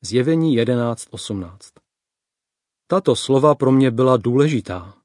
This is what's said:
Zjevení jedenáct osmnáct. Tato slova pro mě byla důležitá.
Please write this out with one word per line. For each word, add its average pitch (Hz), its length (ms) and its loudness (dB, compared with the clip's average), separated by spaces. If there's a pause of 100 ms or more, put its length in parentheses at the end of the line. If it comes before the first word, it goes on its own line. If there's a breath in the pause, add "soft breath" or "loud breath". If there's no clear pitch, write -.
Zjevení 139 520 0
jedenáct 117 560 -2
osmnáct. 95 600 -12 (1120)
Tato 175 300 0
slova 135 380 2
pro 131 180 0
mě 135 180 4
byla 127 260 2
důležitá. 117 800 -2 (100)